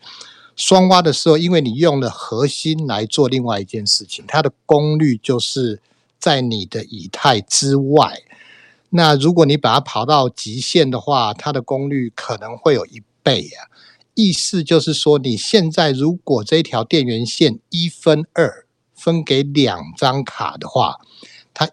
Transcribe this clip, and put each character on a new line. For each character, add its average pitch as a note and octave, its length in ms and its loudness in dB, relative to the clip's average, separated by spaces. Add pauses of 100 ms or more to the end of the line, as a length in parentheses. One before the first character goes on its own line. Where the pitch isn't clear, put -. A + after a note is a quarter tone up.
(560)
双 F#3 320 4
挖 F#3 160 4
的 D#3 100 2
时 - 160 0
候， D#3 80 6
因 F3 140 0
为 E3+ 100 4
你 A#2+ 140 -4
用 C#3+ 240 2
了 B2 100 -2
核 A#2 380 -4
心 D#3 400 -4
来 A2 180 -4
做 B2+ 240 2
另 C3 140 -2
外 A2+ 160 -4
一 G2+ 40 -6
件 G#2 220 -8
事 - 200 -2
情， - 220 -14
它 D3+ 140 0
的 C#3+ 100 -2 (140)
功 D3+ 320 2
率 C#3+ 200 2
就 B2 220 -2
是 A#2 400 -4 (380)
在 C#3+ 240 0
你 A2+ 240 -4
的 G#2+ 180 -10
以 F#2 280 -16
太 B2+ 280 2
之 C#3 360 0
外。 C#3 460 2 (680)
那 D#3+ 260 4
如 D3 180 2
果 E3 120 6
你 C#3+ 120 4
把 A#2 160 2
它 C3+ 80 2
跑 A2 240 -6
到 C#3 240 2
极 A2+ 320 -10
限 D3 280 2
的 B2 100 -4
话， A#2+ 340 0
它 - 180 -8
的 C3+ 100 -4
功 C#3 280 -6
率 C3 260 -4
可 - 220 -10
能 A2+ 200 -14
会 D#3 160 2
有 F#2+ 120 0
一 A2+ 180 -20 (180)
倍 G2+ 280 0
啊。 - 180 -20 (480)
意 G#3 160 2
思 E3+ 320 -4
就 D#3+ 160 2
是 - 140 -2
说， D3 260 2
你 B2+ 160 -2
现 E3+ 340 0
在 D#3 220 0
如 C#3 220 0
果 C3+ 300 -2
这 D#3+ 200 2
条 A2+ 220 -4
电 D3+ 200 0
源 A#2 200 -2
线 A#2+ 340 0 (100)
一 E3+ 200 -4
分 D#3 440 0
二 D3 320 -2 (300)
分 E3 280 -2
给 C#3 200 0
两 A#2+ 520 -2
张 C3+ 280 0
卡 - 340 -8
的 - 100 -14
话， G2+ 280 0 (580)
它 D#3 200 -4